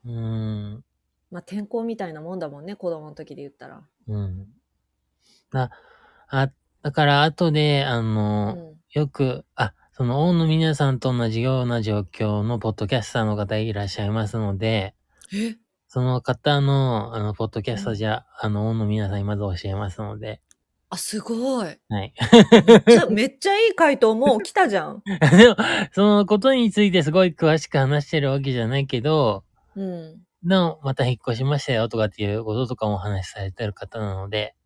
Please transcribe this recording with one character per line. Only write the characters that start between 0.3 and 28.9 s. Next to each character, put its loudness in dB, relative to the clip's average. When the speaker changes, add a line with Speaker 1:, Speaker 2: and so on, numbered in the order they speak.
Speaker 2:
ま -14
あ、 -14
転 -10
校 -6
み -6
た -10
い -12
な -16
も -12
ん -10
だ -8
も -16
ん -16
ね、 -12
子 -8
供 -10
の -20
時 -18
で -16
言 -16
っ -20
た -20
ら。 -20
Speaker 1:
う -6
ん。 -8
あ、 -2
あ、 -2
だ -8
か 2
ら 4
後 0
で、 2
あ -2
の、 -2
Speaker 2:
う -12
ん。 -6
Speaker 1:
よ 0
く、 -4
あ、 -4
そ -4
の、 0
大 2
野 2
皆 0
さ 0
ん -2
と -2
同 -2
じ -2
よ 0
う -2
な -2
状 -2
況 -4
の -4
ポ -4
ッ -8
ド -6
キ -2
ャ -2
ス -14
タ -2
ー -2
の -2
方 -4
い -4
ら -6
っ -8
し -10
ゃ -4
い -2
ま -4
す -8
の -4
で、 -2
Speaker 2:
え？ -6
Speaker 1:
そ -6
の -2
方 0
の、 0
あ -6
の、 -4
ポ -6
ッ -6
ド -8
キ -6
ャ -6
ス -8
ト -4
じ -4
ゃ、 -4
Speaker 2:
う -6
ん。 -
Speaker 1:
あ -2
の、 -2
大 -2
野 -2
皆 -2
さ -6
ん -4
に -4
ま -4
ず -6
教 -8
え -6
ま -6
す -14
の -10
で。 -14
Speaker 2:
あ、 -12
す -8
ご -6
い。 -12
Speaker 1:
は -6
い。 -14
Speaker 2:
め 12
っ 8
ち 10
ゃ、 4
<laughs> -2
め 0
っ -10
ち -6
ゃ 2
い 4
い 0
回 2
答 4
も 2
う -2
来 -10
た 2
じ -2
ゃ -4
ん。 -16
Speaker 1:
<laughs> -
で 8
も、 -2
そ 2
の 4
こ 2
と 2
に 2
つ 2
い 4
て 4
す 0
ご 4
い 4
詳 2
し -8
く -4
話 0
し -20
て 0
る -2
わ -2
け -4
じ -2
ゃ -2
な -2
い -2
け -6